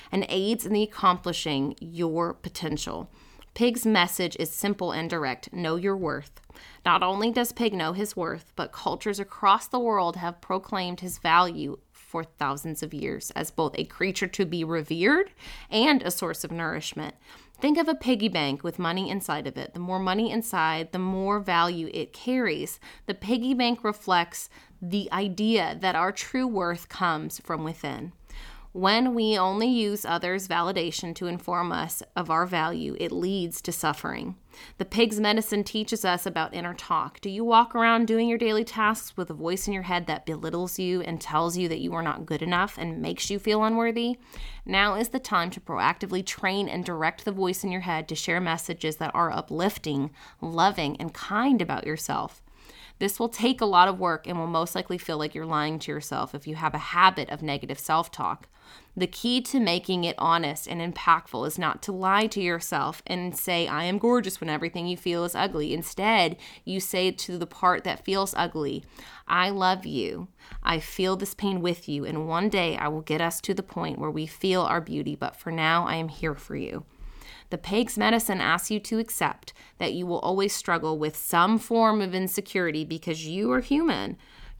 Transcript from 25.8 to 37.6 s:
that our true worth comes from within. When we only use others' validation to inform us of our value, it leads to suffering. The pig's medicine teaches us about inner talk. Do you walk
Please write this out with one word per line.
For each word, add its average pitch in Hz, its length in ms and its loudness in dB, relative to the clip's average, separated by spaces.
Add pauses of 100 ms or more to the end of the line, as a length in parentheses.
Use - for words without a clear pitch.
that 185 160 2
our 180 160 2
true - 340 -2
worth 180 420 -2
comes 156 520 -2
from 160 240 -4
within. 156 480 -6 (600)
When 220 420 4
we 220 240 4
only 196 300 4
use 208 360 2
others' 180 440 -2
validation 170 680 0
to 175 140 -6
inform 175 440 -2
us 165 300 -4 (120)
of 165 140 -4
our 165 160 4
value, 165 560 -2
it 165 100 -2
leads 175 520 -2
to 175 100 -6
suffering. - 640 -4 (400)
The 190 80 -2
pig's 214 340 2
medicine 214 460 2
teaches 214 400 -4
us 180 220 0
about 165 260 -4
inner 175 220 -6
talk. - 480 -4
Do 202 80 -6
you 202 120 -4
walk 233 320 6